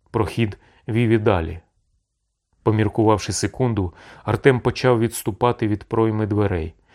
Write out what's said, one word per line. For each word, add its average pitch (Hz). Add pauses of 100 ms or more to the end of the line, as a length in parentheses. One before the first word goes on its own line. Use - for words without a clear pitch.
(120)
Прохід 107 (300)
вів 117
і 113
далі. 87 (1040)
Поміркувавши 107
секунду, 104 (300)
Артем 117
почав 123
відступати 113
від 104
пройми 110
дверей, 95 (220)